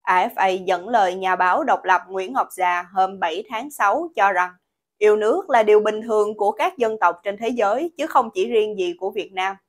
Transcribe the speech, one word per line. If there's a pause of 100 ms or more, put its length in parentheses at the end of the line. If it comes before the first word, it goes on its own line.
A
F
A
dẫn
lời
nhà
báo
độc
lập
Nguyễn
Ngọc
Già
hôm
bảy
tháng
sáu
cho
rằng (460)
yêu
nước
là
điều
bình
thường
của
các
dân
tộc
trên
thế
giới
chứ
không
chỉ
riêng
gì
của
Việt
Nam. (140)